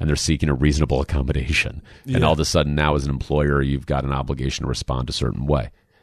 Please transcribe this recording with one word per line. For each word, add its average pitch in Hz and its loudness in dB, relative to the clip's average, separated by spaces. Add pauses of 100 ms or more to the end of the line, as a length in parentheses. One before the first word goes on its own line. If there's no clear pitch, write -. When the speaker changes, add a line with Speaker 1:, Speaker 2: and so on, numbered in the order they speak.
Speaker 1:
and 80 0
they're 71 2
seeking 78 0
a 71 4
reasonable 71 2
accommodation. 69 -2 (220)
And 127 -2
Speaker 2:
Yeah. 82 2
Speaker 1:
all 78 6
of 76 0
a - 2
sudden 73 2
now 76 2
as 69 0
an 71 -2
employer, 71 0
you've 69 0
got 67 -2
an 67 -2
obligation 67 -4
to - -4
respond 64 -4
a - -6
certain 58 -2
way. 71 0 (340)